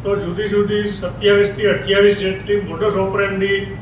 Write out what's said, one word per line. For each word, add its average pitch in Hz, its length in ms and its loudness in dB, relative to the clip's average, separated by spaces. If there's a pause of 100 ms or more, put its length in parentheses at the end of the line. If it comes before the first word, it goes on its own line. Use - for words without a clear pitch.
તો 196 120 0
જુદી 190 340 -4
જુદી 208 340 0
સત્યાવીસથી 202 840 0
અઠ્યાવીસ 196 500 4
જેટલી 190 380 -2
modus 196 440 -2
operandi 196 640 0 (200)